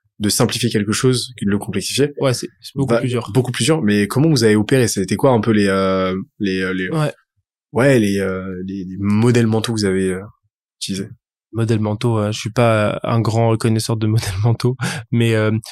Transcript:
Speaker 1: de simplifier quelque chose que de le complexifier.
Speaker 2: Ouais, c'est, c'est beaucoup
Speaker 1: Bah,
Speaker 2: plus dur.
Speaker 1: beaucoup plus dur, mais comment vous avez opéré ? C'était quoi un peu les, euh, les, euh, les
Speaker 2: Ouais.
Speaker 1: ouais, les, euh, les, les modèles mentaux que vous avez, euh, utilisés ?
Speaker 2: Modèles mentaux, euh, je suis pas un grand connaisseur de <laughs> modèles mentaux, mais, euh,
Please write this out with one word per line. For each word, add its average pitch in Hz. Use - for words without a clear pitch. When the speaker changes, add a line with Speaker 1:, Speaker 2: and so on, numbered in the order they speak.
Speaker 1:
de 104
simplifier 117
quelque 104
chose 123
que -
de 101
le 101
complexifier. 101
Speaker 2:
Ouais, 135
c'est, -
c'est -
beaucoup 135
Speaker 1:
Bah, 117
Speaker 2:
plus 131
dur. 117
Speaker 1:
beaucoup 127
plus 120
dur, 156
mais 104
comment 143
vous 131
avez 107
opéré ? 117
C'était 98
quoi 135
un 117
peu 110
les, 104
euh, 95
les, 95
euh, 92
les 92
Speaker 2:
Ouais. 151
Speaker 1:
ouais, 131
les, 101
euh, 95
les, 95
les 92
modèles 113
mentaux 110
que 110
vous 104
avez, 95
euh, 92
utilisés ? 98
Speaker 2:
Modèles 113
mentaux, 107
euh, 104
je -
suis 107
pas 110
un 113
grand 113
connaisseur 110
de 110
<laughs> -
modèles 110
mentaux, 120
mais, 117
euh, 107